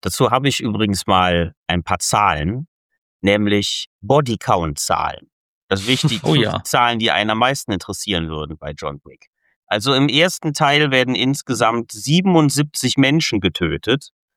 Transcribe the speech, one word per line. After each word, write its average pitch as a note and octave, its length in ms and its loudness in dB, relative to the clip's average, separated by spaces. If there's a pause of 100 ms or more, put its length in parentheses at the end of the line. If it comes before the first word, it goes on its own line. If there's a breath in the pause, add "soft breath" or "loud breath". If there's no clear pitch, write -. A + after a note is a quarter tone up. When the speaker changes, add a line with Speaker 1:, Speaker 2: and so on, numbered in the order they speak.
Speaker 1:
Dazu A2+ 320 0
habe C3+ 160 2
ich B2+ 100 -2
übrigens G2+ 480 -2
mal F2+ 480 2 (140)
ein F2 160 -2
paar F#2 160 -2
Zahlen, G2+ 640 0 (540)
nämlich G2+ 680 0 (140)
Bodycount-Zahlen. G2 1300 -2 (380)
Das G2 180 -2
Wichtigste, B2 400 0
Speaker 2:
<laughs> - 0 -
Oh D#3+ 80 2
ja. G2+ 300 0
Speaker 1:
Zahlen, A#2+ 340 2
die A2 140 0
einen G2+ 180 0
am A2 80 -2
meisten B2+ 320 0
interessieren F#2 580 -4
würden D#2 300 -8
bei D2 140 -10
John C#2+ 320 -10
Wick. - 240 -20 (400)
Also G#2+ 260 0
im C#3 140 2
ersten D#3 440 0
Teil D3 380 2
werden B2+ 240 2
insgesamt A#2 800 0
siebenundsiebzig D3+ 1040 2
Menschen C#3 420 2
getötet. F2+ 720 -2 (260)